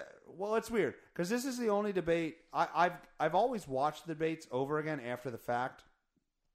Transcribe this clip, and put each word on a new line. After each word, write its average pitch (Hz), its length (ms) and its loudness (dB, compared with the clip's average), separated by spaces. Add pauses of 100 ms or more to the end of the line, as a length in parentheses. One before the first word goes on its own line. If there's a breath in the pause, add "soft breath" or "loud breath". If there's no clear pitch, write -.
(280)
well, 202 280 -2
it's 226 160 0
weird, 170 240 2 (180 loud breath)
'cause 175 160 -2
this 240 160 2
is 247 140 -4
the 233 100 2
only 202 240 2
debate, 165 440 0 (140)
I, 160 220 2
I've, 170 200 4 (260)
I've 160 160 2
always 214 320 2
watched 139 400 -2
the 160 80 -4
debates 160 340 -2
over 135 300 0
again 151 200 -4
after 123 300 -6
the 113 80 -8
fact, 123 460 -2 (720)